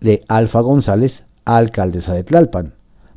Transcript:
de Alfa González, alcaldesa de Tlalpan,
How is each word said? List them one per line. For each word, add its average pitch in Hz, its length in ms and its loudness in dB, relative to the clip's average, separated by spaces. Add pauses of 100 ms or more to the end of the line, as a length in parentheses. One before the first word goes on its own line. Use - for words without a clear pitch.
de 107 260 0
Alfa 113 340 0
González, 127 600 0 (220)
alcaldesa 92 680 -2
de 90 100 -4
Tlalpan, 98 500 0 (440)